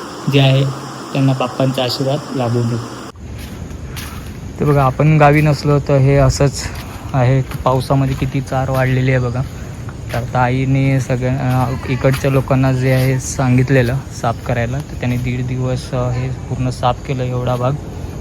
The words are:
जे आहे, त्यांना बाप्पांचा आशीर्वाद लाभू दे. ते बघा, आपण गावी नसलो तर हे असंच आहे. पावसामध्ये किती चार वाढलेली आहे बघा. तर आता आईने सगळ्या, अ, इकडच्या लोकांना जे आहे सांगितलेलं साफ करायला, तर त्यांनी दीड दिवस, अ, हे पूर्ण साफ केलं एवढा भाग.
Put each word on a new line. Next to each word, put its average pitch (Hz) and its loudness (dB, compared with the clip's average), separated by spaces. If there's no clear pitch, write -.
जे 139 6
आहे, 135 6
त्यांना 135 4
बाप्पांचा 131 0
आशीर्वाद 135 0
लाभू 120 0
दे. 120 0
ते - 0
बघा, 143 4
आपण 147 4
गावी 147 8
नसलो 147 4
तर 139 2
हे 139 6
असंच 135 4
आहे. 131 2
पावसामध्ये 135 0
किती 135 -2
चार 131 -2
वाढलेली 131 2
आहे 127 2
बघा. 123 -2
तर 120 -2
आता 127 -2
आईने 135 2
सगळ्या, 127 0
अ, 131 -4
इकडच्या 131 0
लोकांना 131 2
जे 127 2
आहे 127 2
सांगितलेलं 127 2
साफ - -4
करायला, 120 -2
तर - -10
त्यांनी 123 -2
दीड 127 -4
दिवस, 127 -4
अ, 123 -2
हे 123 -2
पूर्ण 127 -4
साफ 123 -2
केलं 127 -4
एवढा 123 -2
भाग. 123 0